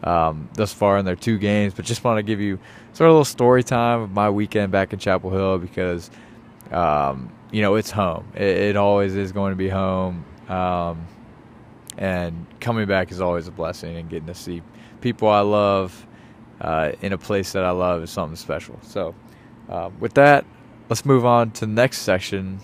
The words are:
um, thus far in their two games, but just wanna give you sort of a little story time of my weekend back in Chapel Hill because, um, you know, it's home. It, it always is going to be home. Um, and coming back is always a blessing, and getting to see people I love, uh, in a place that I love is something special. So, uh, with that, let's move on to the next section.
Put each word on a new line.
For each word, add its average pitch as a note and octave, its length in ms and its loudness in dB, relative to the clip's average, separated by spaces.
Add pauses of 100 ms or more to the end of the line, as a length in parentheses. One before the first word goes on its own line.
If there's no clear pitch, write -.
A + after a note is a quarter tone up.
um, D#2+ 520 0
thus G#2+ 180 -2
far G2+ 260 2
in G2 60 0
their F2+ 120 -2
two A2 220 -2
games, G2+ 360 0
but F2 100 -10
just - 180 -4
wanna A2 200 0
give G#2 180 -4
you G2 180 -4 (340)
sort E3 160 4
of - 20 10
a D#3+ 40 10
little D3+ 100 8
story B2+ 380 4
time A#2+ 380 0
of G#2 100 -8
my G#2 200 2
weekend G2+ 420 0
back F#2+ 200 0
in G2 60 -8
Chapel F#2+ 320 -2
Hill F#2+ 280 0
because, F2 520 -6 (600)
um, C#2+ 600 0 (200)
you G#2+ 100 -2
know, G2+ 140 4
it's G#2+ 160 -2
home. F2 340 -2 (100)
It, - 80 -4
it G2 340 2
always G2+ 380 2
is G2 160 -4
going G2 220 -2
to F#2 40 -4
be F#2+ 120 -2
home. F#2 560 -2 (240)
Um, F2 580 -4 (920)
and F2 480 -4 (140)
coming A2+ 260 -2
back F#2+ 260 0
is F2+ 80 -8
always F2 260 -2
a F2 40 -14
blessing, E2+ 460 -8
and E2 120 -12
getting D#2+ 180 -10
to E2+ 80 -12
see E2+ 280 -10 (400)
people A2 260 0
I G#2 120 6
love, G2+ 680 2 (560)
uh, D#2+ 300 -2 (100)
in G2 100 -4
a F#2+ 60 -4
place G2 340 -4
that F#2+ 120 -2
I F2+ 60 2
love F2+ 320 0
is E2 80 -12
something E2 260 -6
special. - 460 -10
So, E2 320 -8 (540)
uh, F2+ 220 -8 (100)
with A#2 140 -6
that, C#3+ 320 8 (420)
let's - 160 -2
move C3 220 4
on A#2+ 260 4
to - 140 -6
the G#2+ 60 -4
next A#2+ 260 2
section. F#2+ 640 -4